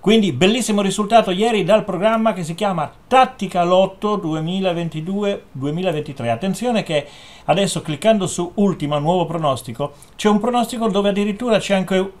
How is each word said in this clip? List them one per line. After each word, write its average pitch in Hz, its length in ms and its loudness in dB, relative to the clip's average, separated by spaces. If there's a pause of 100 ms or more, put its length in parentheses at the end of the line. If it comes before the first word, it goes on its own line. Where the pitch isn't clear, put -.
Quindi 202 320 4
bellissimo 208 480 2
risultato 202 500 2
ieri 208 320 0
dal 160 220 2
programma 220 480 0
che 180 100 -6
si 165 120 -6
chiama 170 360 -4 (160)
Tattica 247 560 2
Lotto 190 540 2
duemilaventidue 175 1400 -4
duemilaventitré. 147 760 -4
Attenzione 190 520 -2
che 147 240 -2 (380)
adesso 180 380 0
cliccando 190 440 0
su 175 280 -6
ultima, 151 440 0
nuovo 165 280 0
pronostico, 143 680 -4 (240)
c'è 208 140 2
un 208 100 4
pronostico 226 480 -2
dove 202 220 2
addirittura 202 480 0
c'è 196 160 -2
anche 190 460 0